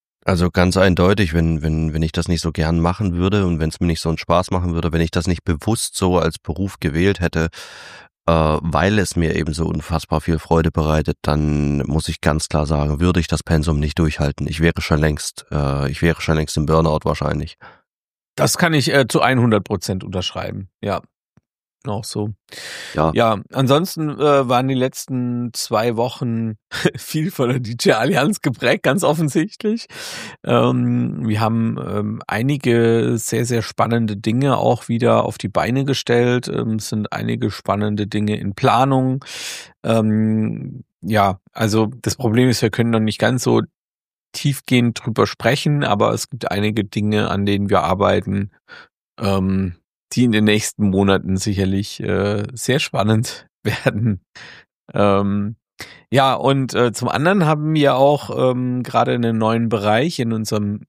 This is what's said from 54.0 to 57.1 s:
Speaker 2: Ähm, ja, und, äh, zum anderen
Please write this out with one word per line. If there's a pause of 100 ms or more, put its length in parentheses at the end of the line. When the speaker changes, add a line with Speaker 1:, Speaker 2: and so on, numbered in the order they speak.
Speaker 2:
Ähm, (560)
ja,
und,
äh,
zum
anderen